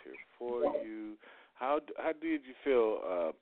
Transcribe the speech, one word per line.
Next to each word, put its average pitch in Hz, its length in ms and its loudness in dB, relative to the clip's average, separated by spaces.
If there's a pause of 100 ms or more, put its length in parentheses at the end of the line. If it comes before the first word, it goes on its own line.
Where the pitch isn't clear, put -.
here 65 100 -16 (240)
for 120 260 -2 (220)
you. 107 320 -10 (420)
How 139 200 0
d-, 151 180 -10
how 156 160 -2
did 156 320 -2
you 127 80 -16 (100)
feel, 117 380 6
uh, 87 300 0 (100)